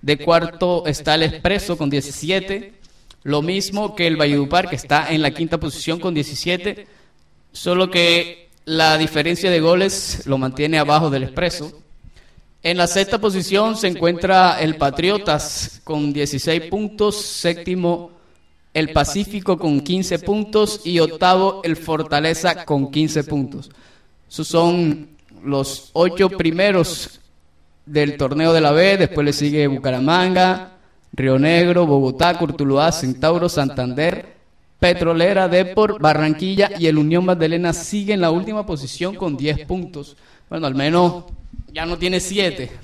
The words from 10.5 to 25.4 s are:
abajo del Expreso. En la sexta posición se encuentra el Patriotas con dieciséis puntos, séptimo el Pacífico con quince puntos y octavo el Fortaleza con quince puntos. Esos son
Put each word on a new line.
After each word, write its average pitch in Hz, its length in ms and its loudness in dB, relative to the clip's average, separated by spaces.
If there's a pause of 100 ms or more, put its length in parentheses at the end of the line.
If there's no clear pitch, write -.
abajo 151 320 4
del 135 140 -2
Expreso. 165 520 -6 (840)
En 170 140 -2
la 175 100 2
sexta 196 320 0
posición 208 580 0
se 214 120 -2
encuentra 175 760 2
el 160 140 0
Patriotas 165 1040 -2
con 147 300 -2
dieciséis 143 580 -2
puntos, 208 460 -2
séptimo 175 960 -4 (600)
el 156 200 -2
Pacífico 190 680 -2
con 147 220 0
quince 180 400 -2
puntos 214 640 0
y 170 160 2
octavo 185 640 2
el 165 120 0
Fortaleza 160 880 -2
con 139 280 -2
quince 151 320 0
puntos. 143 480 -6 (560)
Esos - 180 -8
son 165 640 2 (340)